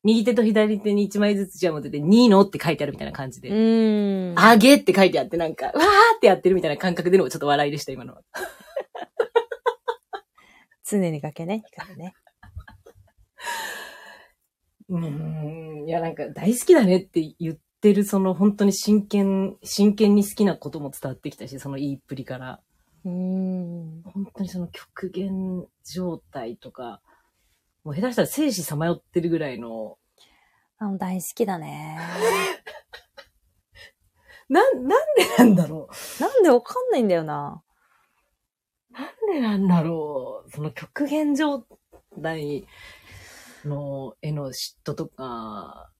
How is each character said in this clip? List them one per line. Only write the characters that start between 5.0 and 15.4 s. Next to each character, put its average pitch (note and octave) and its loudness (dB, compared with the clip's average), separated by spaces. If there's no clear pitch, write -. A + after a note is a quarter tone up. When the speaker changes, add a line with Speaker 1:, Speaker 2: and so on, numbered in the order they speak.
Speaker 1:
い F3+ 6
て D#3+ -2
あ B2+ -2
っ - -8
て、 E3 -6
な E3 -2
ん D#3+ -8
か、 - -8
わ - -6
ー - -2
っ - -18
て - 6
や F#3 8
っ F3+ -10
て F#3 4
る F#3+ 4
み F3 0
た E3 -4
い D3 -2
な D3 -4
感 F#3 -2
覚 E3+ -2
で F#3+ 6
の D3 4
ち - -10
ょ - -10
っ - -10
と C#3+ -4
笑 D3 2
い - -4
で D3+ -8
し - -10
た、 C3+ -10
今 C3 -14
の B2+ -18
は。 - -20
<laughs> - -8
Speaker 2:
常 F#3+ 0
に D3+ -6
崖 D#3 -10
ね、 G#3+ -6
光 - -20
ね。 F3 -16
Speaker 1:
う F3 -4
ー D#3 -10